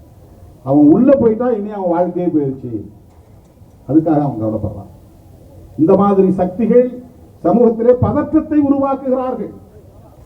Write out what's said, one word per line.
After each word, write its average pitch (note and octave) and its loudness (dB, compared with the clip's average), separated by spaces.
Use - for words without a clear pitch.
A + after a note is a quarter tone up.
அவன் D3 4
உள்ள C4 4
போயிட்டா A3+ 0
இனி G3+ -8
அவன் F3 -2
வாழ்க்கையே F3+ -2
போயிடுச்சு, C3+ -4
அதுக்காக D#3 0
அவன் A#2 -6
கவலைப்படுறான். G2+ -8
இந்த F3 4
மாதிரி G3+ 2
சக்திகள் A#3 2
சமூகத்திலே A3+ 2
பதற்றத்தை D4 0
உருவாக்குகிறார்கள். C4 -2